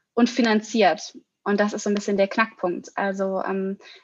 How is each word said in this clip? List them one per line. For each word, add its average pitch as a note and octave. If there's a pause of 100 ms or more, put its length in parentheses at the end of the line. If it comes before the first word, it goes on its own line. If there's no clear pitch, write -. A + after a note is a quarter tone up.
(140)
und A#3+
finanziert. G#3+ (340)
Und G3+
das G#3
ist G#3
so G#3
ein G3+
bisschen G3+
der G3
Knackpunkt. -
Also, F#3+
ähm, G3 (260)